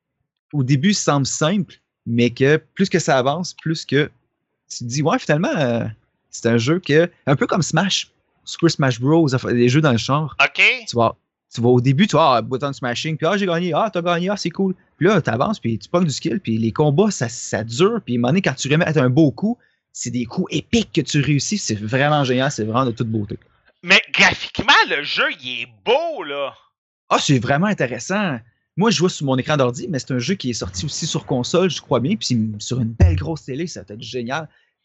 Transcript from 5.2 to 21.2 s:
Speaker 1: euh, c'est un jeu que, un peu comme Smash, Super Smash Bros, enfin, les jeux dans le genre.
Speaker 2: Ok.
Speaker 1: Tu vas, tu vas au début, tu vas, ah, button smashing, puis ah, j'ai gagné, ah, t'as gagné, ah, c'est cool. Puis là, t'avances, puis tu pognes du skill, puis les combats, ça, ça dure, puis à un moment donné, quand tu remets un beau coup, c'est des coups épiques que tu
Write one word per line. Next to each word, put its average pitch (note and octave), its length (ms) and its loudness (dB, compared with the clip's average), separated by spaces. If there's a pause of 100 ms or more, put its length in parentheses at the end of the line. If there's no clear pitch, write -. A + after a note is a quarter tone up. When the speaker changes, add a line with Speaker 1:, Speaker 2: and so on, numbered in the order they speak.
Speaker 1:
euh, A#2+ 280 0 (460)
c'est - 180 -6
un A#2 100 4
jeu C#3+ 220 2
que, D#3+ 300 2 (160)
un C#3+ 100 2
peu - 100 0
comme E3+ 160 0
Smash, - 480 -2 (340)
Super - 260 2
Smash B2+ 300 0
Bros, D3 340 4
enfin, A2 180 -2
les A#2+ 160 4
jeux C3+ 120 4
dans D3 120 4
le A#2 60 4
genre. C#3 440 -2
Speaker 2:
Ok. D3 200 2 (260)
Speaker 1:
Tu A#2 80 -8
vas, A2+ 200 2 (360)
tu - 80 -6
vas A#2 80 4
au B2 120 6
début, C3+ 260 4
tu D#3 100 0
vas, D3 200 6
ah, A2 60 0
button C3 300 -6
smashing, C3+ 440 -6
puis D#3 100 -2
ah, G3+ 100 0
j'ai G3 100 -2
gagné, E3+ 280 -2
ah, G3+ 180 0
t'as F3 100 -4
gagné, F3 260 -2
ah, G3+ 80 -2
c'est F#3+ 140 -6
cool. F#3+ 240 -2 (240)
Puis D#3 80 2
là, G3+ 160 4
t'avances, C#3+ 360 -2
puis A2+ 200 -4
tu - 100 -20
pognes F3+ 160 2
du D#3 80 2
skill, D#3+ 280 -4
puis A2+ 180 -2
les A2+ 140 0
combats, D3+ 380 2
ça, A#2+ 180 -4
ça A2 360 -6
dure, F#3 400 0
puis A#2+ 100 -4
à A#2+ 40 0
un - 20 0
moment A#2+ 80 0
donné, F#3 140 2
quand C#3 120 -2
tu - 160 -6
remets D#3 280 2
un B2+ 120 4
beau C#3 220 6
coup, A3+ 240 -4 (360)
c'est - 180 -10
des A#2+ 160 -4
coups - 280 -6
épiques - 380 0
que D#3+ 80 0
tu C#3+ 200 0